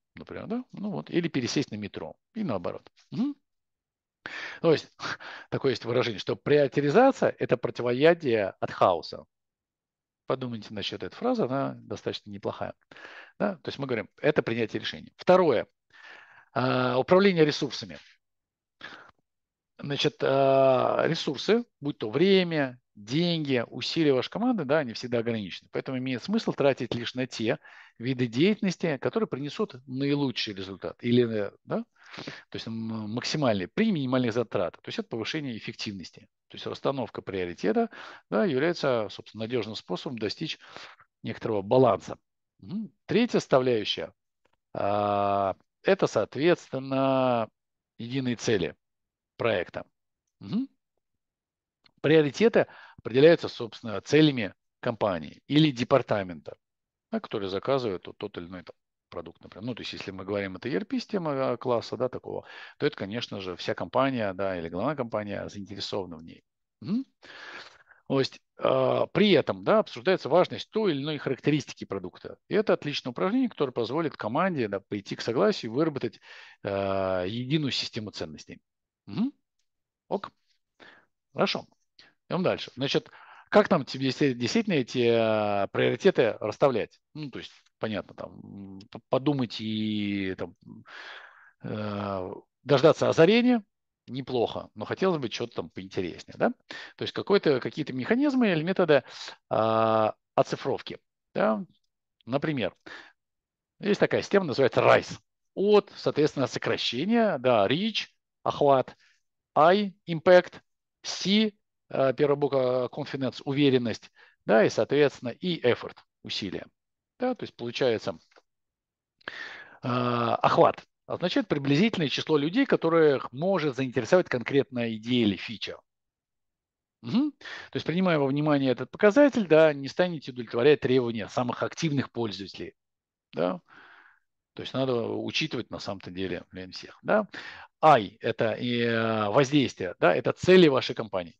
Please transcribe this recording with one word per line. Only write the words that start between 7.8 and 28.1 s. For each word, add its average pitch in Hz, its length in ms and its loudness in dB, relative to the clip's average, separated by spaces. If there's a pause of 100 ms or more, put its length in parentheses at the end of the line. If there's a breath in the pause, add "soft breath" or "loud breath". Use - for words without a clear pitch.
от 117 100 -4
хаоса. - 540 2 (1040)
Подумайте 123 440 -6
насчет 101 300 -8
этой 92 140 -10
фразы, 233 280 -2
она 135 380 -4
достаточно 110 480 -10
неплохая. 101 440 -8 (640 loud breath)
Да? 196 180 -2
То - 120 -14
есть - 100 -8
мы 135 80 -6
говорим, 117 220 -4 (140)
это 151 200 2
принятие 113 380 -2
решений. - 360 -12
Второе. 165 500 4 (880 loud breath)
А, 127 440 0
управление 180 460 6
ресурсами. 117 540 -4 (1800 loud breath)
Значит, 143 440 -2
а, 135 840 4
ресурсы, 165 580 0 (160)
будь 143 180 -6
то 110 120 -6
время, 160 680 2 (160)
деньги, 139 720 0
усилия 143 440 0
вашей 127 180 0
команды, 214 340 -2
да, 139 160 2
они 123 120 -4
всегда 120 260 -4
ограничены. 113 540 -4
Поэтому - 260 -4
имеет 127 240 -4
смысл 214 300 -2
тратить 135 420 0
лишь 117 200 -6
на 127 120 -2
те 117 320 -2 (400 loud breath)
виды 127 280 -2